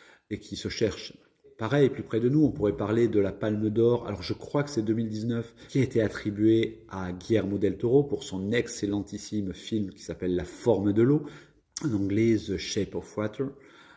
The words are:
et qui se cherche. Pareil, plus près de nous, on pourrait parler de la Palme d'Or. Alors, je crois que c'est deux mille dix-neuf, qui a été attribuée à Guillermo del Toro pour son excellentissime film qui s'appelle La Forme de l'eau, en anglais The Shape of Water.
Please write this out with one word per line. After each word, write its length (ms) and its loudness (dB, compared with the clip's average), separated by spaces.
et 80 -6
qui 180 -14
se 140 -6
cherche. 420 -2
Pareil, 320 4
plus 140 -8
près 160 -2
de 100 4
nous, 120 4
on 80 6
pourrait 240 2
parler 320 2
de 140 4
la 120 2
Palme 360 -2
d'Or. 380 2
Alors, 160 -6
je 100 -6
crois 300 -2
que 80 -6
c'est 100 -2
deux 140 0
mille 160 -2
dix-neuf, 440 -4
qui 120 0
a 20 4
été 180 0
attribuée 880 2
à 240 -6
Guillermo 460 0
del 180 0
Toro 280 4
pour 180 -4
son 280 -6
excellentissime 1040 -4
film 380 -4
qui 120 -20
s'appelle 320 -4
La 120 -2
Forme 480 2
de 80 4
l'eau, 220 4
en 80 0
anglais 440 2
The 200 -4
Shape 380 -4
of 240 -10
Water. 320 -4